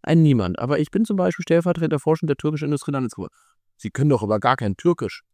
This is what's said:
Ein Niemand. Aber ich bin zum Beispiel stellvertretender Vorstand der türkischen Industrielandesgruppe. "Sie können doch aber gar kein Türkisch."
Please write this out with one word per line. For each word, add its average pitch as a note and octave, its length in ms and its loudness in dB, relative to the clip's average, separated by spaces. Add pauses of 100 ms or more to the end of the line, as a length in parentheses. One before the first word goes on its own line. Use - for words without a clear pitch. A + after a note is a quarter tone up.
Ein E3 200 4
Niemand. A2+ 360 2
Aber C3+ 200 -2
ich D3+ 120 -2
bin A3 140 0
zum G#3 120 -2
Beispiel F3+ 260 -2
stellvertretender E3 560 0
Vorstand D#3 300 0
der C#3+ 80 0
türkischen D3+ 300 -4
Industrielandesgruppe. C3+ 640 -4 (460)
"Sie - 140 -10
können D3 200 2
doch A#2 120 2
aber G#2+ 160 0
gar B2+ 180 2
kein G2+ 200 -4
Türkisch." - 460 -2 (120)